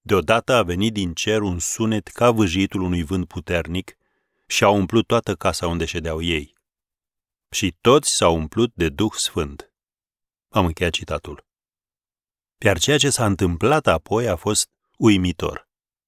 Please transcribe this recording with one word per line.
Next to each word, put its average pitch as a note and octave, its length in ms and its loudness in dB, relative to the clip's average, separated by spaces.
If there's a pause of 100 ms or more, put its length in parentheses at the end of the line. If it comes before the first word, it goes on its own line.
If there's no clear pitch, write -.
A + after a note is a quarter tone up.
Deodată A2 540 2
a A#2 80 4
venit F#2 300 -2
din F#2+ 200 -4
cer G#2+ 280 -2
un F#2 180 -2
sunet A2 480 -4
ca A#2+ 240 2
vâjitul G2 500 0
unui F2+ 220 0
vânt F2+ 240 -4
puternic F2 720 -6 (500)
și - 180 0
a G#2 40 6
umplut G2+ 380 2
toată A2 280 0
casa - 320 -2
unde E2+ 180 -2
ședeau D#2+ 380 -6
ei. D#2+ 320 -4 (960)
Și - 300 -4
toți C#3+ 360 4
s-au E2+ 200 4
umplut A2 380 -2
de E2+ 140 -2
Duh D2+ 240 -2
Sfânt.” - 600 -8 (760)
Am F#2+ 180 2
încheiat E2+ 260 -2
citatul. D2+ 540 -10 (1120)
Iar G2 200 2
ceea C#3+ 200 0
ce C#3 120 2
s-a A#2+ 160 0
întâmplat G2 600 0
apoi G#2+ 420 0
a F2+ 80 -2
fost - 340 -4 (260)
uimitor. F2+ 720 2 (400)